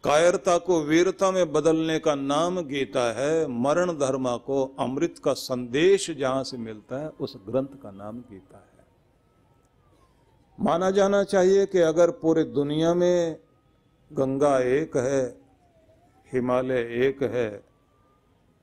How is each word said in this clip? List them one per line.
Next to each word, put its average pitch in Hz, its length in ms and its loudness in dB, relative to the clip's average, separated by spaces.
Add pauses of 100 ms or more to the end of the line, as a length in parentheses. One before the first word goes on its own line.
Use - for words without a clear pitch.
कायरता 175 540 2
को 170 240 0
वीरता 175 480 2
में 180 220 0
बदलने 160 460 0
का 151 160 0
नाम 147 460 0
गीता 135 520 -2
है। 151 340 0
मरण 147 520 0
धर्मा 131 380 -2
को 135 420 -4
अमृत 143 360 -2 (100)
का 147 80 2
संदेश 135 760 0
जहां 135 340 -2
से 131 120 -10
मिलता 113 420 -12
है, 156 100 -10
उस 139 300 -10 (100)
ग्रंथ 135 340 -4
का 107 80 -18
नाम 104 300 -14
गीता 101 380 -20
है। - 280 -20 (1700)
माना 165 300 0
जाना 202 340 2
चाहिए 196 420 4
कि 190 120 0
अगर 165 320 4
पूरी 160 340 2
दुनिया 147 500 0
में 175 460 0 (720)
गंगा 139 480 2
एक 139 360 0
है, 131 440 -2 (920)
हिमालय 127 480 0
एक 123 420 -2
है, 110 480 -6 (920)